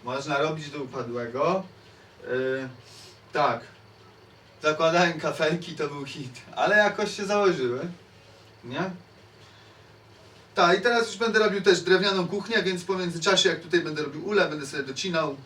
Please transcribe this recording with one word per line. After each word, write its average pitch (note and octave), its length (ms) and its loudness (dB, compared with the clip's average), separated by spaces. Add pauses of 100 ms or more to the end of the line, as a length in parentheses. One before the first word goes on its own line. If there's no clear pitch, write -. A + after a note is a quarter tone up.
Można C#3 340 -4
robić D3+ 320 -2
do C#3+ 140 -10
upadłego. B2 800 -4 (600)
Y, C3 460 -4 (640)
tak. - 280 0 (1000)
Zakładałem D#3+ 560 2
kafelki, D#3+ 560 -2
to D3 120 -4
był C#3+ 180 -8
hit, C#3 260 -12 (240)
ale F#3+ 220 4
jakoś G#3 400 2
się G3+ 80 -4
założyły, E3+ 540 2 (840)
nie? D#3 280 -6 (1600)
Tak, F#3 240 6
i - 20 -4
teraz A#3 260 2
już - 100 -10
będę A3 220 2
robił G3 220 2
też F3 200 6
drewnianą F#3 460 2
kuchnię, G3+ 360 -2
więc F3+ 200 -2
po F#3+ 140 -4
międzyczasie, F3+ 520 2
jak E3 100 -2
tutaj E3+ 220 0
będę D3+ 220 -4
robił D3+ 240 -8
ule, F#3 220 2
będę D3+ 160 -8
sobie C#3+ 180 -6
docinał D3+ 520 -4 (100)